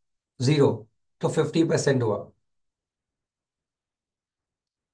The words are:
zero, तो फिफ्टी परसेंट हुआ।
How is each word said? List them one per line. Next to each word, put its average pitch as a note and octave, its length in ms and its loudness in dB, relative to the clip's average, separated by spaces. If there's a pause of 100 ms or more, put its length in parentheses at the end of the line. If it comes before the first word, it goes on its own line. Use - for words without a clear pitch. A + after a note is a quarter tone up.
(400)
zero, C3+ 300 2 (500)
तो D#3+ 80 -2
फिफ्टी D#3+ 360 0
परसेंट C#3+ 380 0
हुआ। G#2+ 160 -2 (2750)